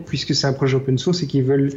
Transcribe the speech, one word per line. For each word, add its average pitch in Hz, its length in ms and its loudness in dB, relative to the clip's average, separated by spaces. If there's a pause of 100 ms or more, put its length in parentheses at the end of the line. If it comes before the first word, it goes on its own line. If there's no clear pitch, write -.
puisque 143 300 -4
c'est - 120 0
un 120 60 0
projet 135 220 0
open 131 220 0
source 175 260 0
et 139 40 -4
qu'ils 135 160 0
veulent 139 340 2